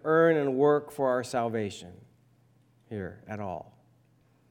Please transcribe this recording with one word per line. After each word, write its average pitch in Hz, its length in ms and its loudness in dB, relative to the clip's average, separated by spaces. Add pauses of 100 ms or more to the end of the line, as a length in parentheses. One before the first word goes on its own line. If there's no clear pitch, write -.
earn 165 320 4
and 139 220 0
work 147 320 4
for 135 200 0
our 123 140 0
salvation 113 680 -4 (1000)
here 101 380 -10
at 104 120 -10
all. 92 380 -10 (720)